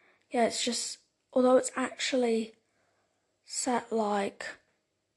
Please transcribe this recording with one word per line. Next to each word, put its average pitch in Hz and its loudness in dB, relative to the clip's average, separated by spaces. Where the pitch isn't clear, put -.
yeah, 233 2
it's - -2
just, - -4
although 254 6
it's 254 2
actually 240 -2
set, - -4
like, 208 -2